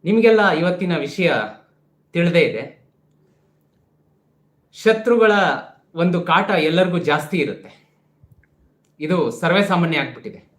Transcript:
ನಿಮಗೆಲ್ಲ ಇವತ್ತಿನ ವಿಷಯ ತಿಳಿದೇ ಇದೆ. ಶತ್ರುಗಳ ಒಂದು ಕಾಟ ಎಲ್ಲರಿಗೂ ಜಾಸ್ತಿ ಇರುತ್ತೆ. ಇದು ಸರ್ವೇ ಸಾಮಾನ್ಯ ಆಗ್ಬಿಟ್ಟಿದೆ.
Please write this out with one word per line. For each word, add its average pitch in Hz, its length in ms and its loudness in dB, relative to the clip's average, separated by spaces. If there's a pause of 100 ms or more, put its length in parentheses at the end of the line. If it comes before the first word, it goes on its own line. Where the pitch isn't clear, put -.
ನಿಮಗೆಲ್ಲ 214 460 4
ಇವತ್ತಿನ 175 460 -2
ವಿಷಯ 151 360 -2 (800)
ತಿಳಿದೇ 170 280 2
ಇದೆ. - 480 -4 (1800)
ಶತ್ರುಗಳ 220 600 2 (640)
ಒಂದು 170 260 0
ಕಾಟ 190 300 0
ಎಲ್ಲರಿಗೂ 170 480 0
ಜಾಸ್ತಿ 147 400 -2
ಇರುತ್ತೆ. - 500 -8 (1120)
ಇದು 160 300 -2
ಸರ್ವೇ 180 320 0
ಸಾಮಾನ್ಯ 170 360 0
ಆಗ್ಬಿಟ್ಟಿದೆ. - 600 -10